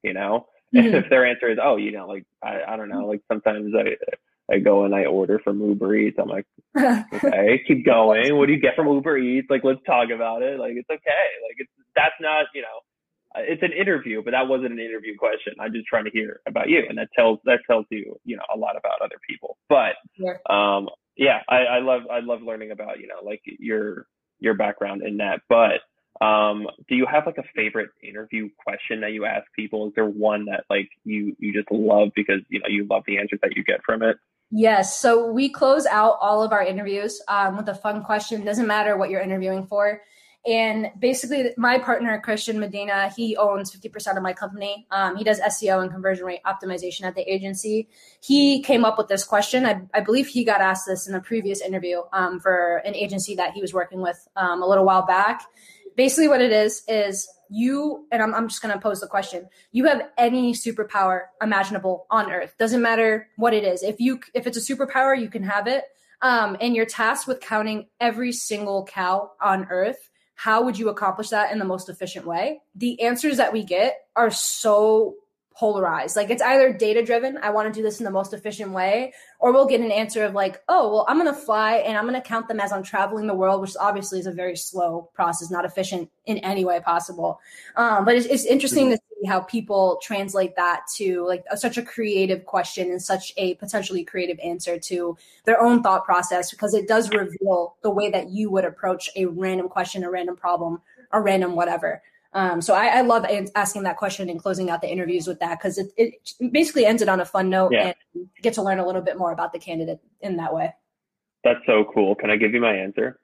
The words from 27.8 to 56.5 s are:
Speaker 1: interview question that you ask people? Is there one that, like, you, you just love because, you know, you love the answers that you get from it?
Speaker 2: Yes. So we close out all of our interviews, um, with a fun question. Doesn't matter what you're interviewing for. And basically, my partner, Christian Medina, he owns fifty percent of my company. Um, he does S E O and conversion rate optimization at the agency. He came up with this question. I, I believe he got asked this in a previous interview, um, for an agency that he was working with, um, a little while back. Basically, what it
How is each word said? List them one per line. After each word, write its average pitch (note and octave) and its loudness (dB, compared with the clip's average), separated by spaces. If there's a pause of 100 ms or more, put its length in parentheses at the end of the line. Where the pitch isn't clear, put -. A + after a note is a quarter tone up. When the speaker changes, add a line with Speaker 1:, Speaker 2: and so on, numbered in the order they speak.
Speaker 1:
interview G#2+ -8 (140)
question A2 -8
that G#2+ -4
you G#2+ -6
ask G#2 -4 (100)
people? G#2+ -4
Is G#2 -8
there A2 4
one G#2 0
that, G2 -6
like, G2+ 0 (140)
you, G#2 -4
you G#2 -4
just G#2 -2
love G#2 4
because, G2+ 0
you G2+ -4
know, - -6
you G2+ -2
love G#2 0
the G2+ -4
answers G#2 -6
that - 0
you G2+ -4
get - -2
from A2+ 0
it? A2+ 2 (340)
Speaker 2:
Yes. A3 4
So A#3 4
we C4+ 0
close C#4 4
out G#3+ 4
all G#3+ 2
of A3 0
our G#3 4
interviews, G3 -4
um, G3 0
with G#3 -6
a F#3+ -6
fun G#3 -6
question. G#3+ -4
Doesn't G#3+ -2
matter G#3 2
what F#3+ 0
you're F#3+ -2
interviewing F#3+ -4
for. G#3 0 (440)
And A3 0
basically, B3+ 0
my B3 2
partner, A#3 0
Christian G#3+ -4
Medina, G3+ -2
he A3 -4
owns G3+ 0
fifty G3+ -16
percent G3+ -4
of F#3+ -4
my F#3 -4
company. G3+ -10
Um, F#3+ -2
he G#3+ -6
does G#3 2
S G3 -2
E G3+ 0
O F#3+ 4
and F#3 -4
conversion F#3 -2
rate F3+ -8
optimization F3+ -6
at F#3 -6
the F#3 -6 (100)
agency. G3 -4 (340)
He C#4 4
came A#3+ 4
up A3 2
with G#3+ -2
this G3 -2
question. A#3+ 0
I, G3 0 (120)
I G#3 2
believe A#3+ 2
he A#3+ -2
got G#3 2
asked F#3+ 0
this F#3+ -4
in F#3+ -8
a F#3 -4
previous G3 -4
interview, F3+ -4 (100)
um, F#3 -2
for F3 2
an G#3 -6
agency G3 -6
that F3+ -2
he G3+ -8
was F3+ -6
working F#3 -4
with, F3 -6
um, F3+ -2
a F3+ 0
little G3 6
while F#3 6
back. G3+ 2 (520)
Basically, C4+ 4
what C4 6
it A#3+ 4